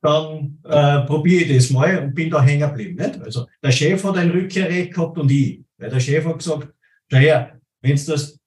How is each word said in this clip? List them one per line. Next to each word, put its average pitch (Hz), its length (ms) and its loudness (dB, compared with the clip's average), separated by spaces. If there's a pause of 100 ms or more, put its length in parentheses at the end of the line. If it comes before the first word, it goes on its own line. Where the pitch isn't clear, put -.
dann, 156 640 -2
äh, 143 400 2
probiere 165 400 2
ich 139 100 2
das 127 160 4
mal 156 280 2
und 139 140 -6
bin 160 160 -4
da 151 140 2
hängen 143 260 2
geblieben, 101 320 -10
nicht? 262 200 -6
Also - 260 -10 (160)
der 139 80 0
Chef 160 320 0
hat 190 140 -2
ein 170 120 2
Rückkehrrecht 180 640 -2
gehabt 165 240 -4
und 143 140 2
ich, 139 300 0 (160)
weil 110 120 -14
der 127 120 -2
Chef 147 240 0
hat 165 120 -4
gesagt, 151 300 -6 (420)
„Schau 135 80 2
her, 143 420 4 (220)
wenn's 139 240 0
das - 420 -4